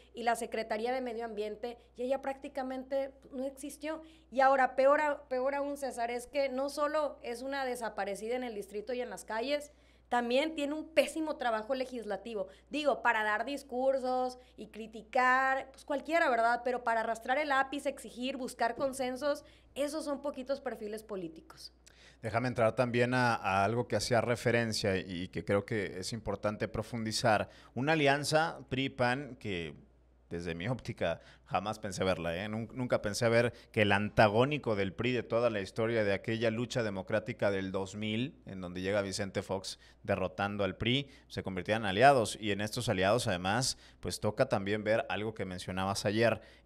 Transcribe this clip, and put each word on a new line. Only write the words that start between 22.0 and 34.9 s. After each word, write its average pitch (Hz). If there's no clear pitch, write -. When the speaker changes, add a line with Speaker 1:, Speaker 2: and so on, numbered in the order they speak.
Speaker 2:
Déjame 117
entrar 113
también 120
a, 123
a 98
algo 117
que 120
hacía 120
referencia 113
y 90
que 85
creo 101
que 92
es 95
importante 107
profundizar. 110
Una 143
alianza 147
pri-pan 131
que 85
desde 85
mi 85
óptica 107
jamás 98
pensé 101
verla, 85
¿eh? 101
Nun-, 110
nunca 127
pensé 107
ver 117
que 110
el 101
antagónico 113
del 98